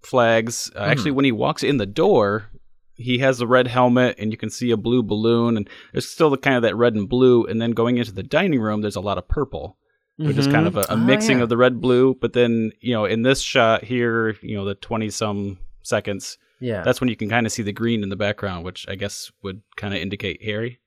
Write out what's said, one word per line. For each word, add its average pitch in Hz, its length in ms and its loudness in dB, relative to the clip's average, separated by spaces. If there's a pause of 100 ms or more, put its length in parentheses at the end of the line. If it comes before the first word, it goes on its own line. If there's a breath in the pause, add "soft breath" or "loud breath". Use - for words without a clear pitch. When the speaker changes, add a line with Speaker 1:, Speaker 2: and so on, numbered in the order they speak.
Speaker 1:
flags. 113 720 0
Uh, - 60 -10
Speaker 2:
Mm-hmm. 101 100 -2
Speaker 1:
actually, 139 220 0
when 139 120 0
he 135 60 4
walks 127 320 -2
in 127 140 0
the 104 100 -2
door, 107 600 0 (500)
he 120 220 -2
has 131 200 2
the 123 80 -2
red 127 220 4
helmet, 123 500 2
and 107 140 -6
you 110 40 -8
can 110 140 -8
see 120 220 -2
a 110 40 4
blue 117 280 0
balloon, 113 520 0
and 104 140 -6 (220 loud breath)
there's - 160 -6
still 156 220 2
the 135 60 2
kind 135 200 0
of 117 60 2
that 107 120 4
red 117 220 2
and 101 120 -2
blue. 123 380 6
And 110 160 -4
then 117 80 0
going 117 280 0
into 117 120 -4
the 98 140 -10
dining 160 340 0
room, 107 220 -2
there's 104 160 -4
a 95 40 -4
lot 98 180 -4
of - 100 -12
purple, - 480 -6 (400)
which 147 200 -2
is 139 120 2
kind 139 180 2
Speaker 3:
Mm-hmm. - 120 -2
Speaker 1:
of 101 120 -2
a, - 20 -2
a - 20 -2
Speaker 2:
Oh, - 20 0
Speaker 1:
mixing 127 400 2
Speaker 2:
yeah. 120 80 2
Speaker 1:
of 113 40 -2
the 117 80 0
red 123 240 4
blue. 127 400 4
But 117 120 -2
then, 117 480 2
you 123 120 -2
know, 107 120 0
in 110 180 0
this 131 180 2
shot 113 440 2
here, 113 580 0
you 110 140 -8
know, 98 80 -4
the 101 100 -4
twenty-some 101 840 -6 (260)
seconds, 104 540 -4 (200)
Speaker 2:
Yeah. 110 240 -6
Speaker 1:
that's 123 180 0
when 127 80 0
you 113 60 -2
can 104 140 -6
kinda 113 220 0
see - 120 -6
the 101 100 -4
green 113 300 -2
in 98 60 -4
the 101 80 -6
background, 101 480 -4
which 90 240 -12
I 98 80 -8
guess - 340 -10 (140)
would 98 180 -10 (140)
kinda 101 240 -8
indicate 98 420 -8
Harry. 110 440 -8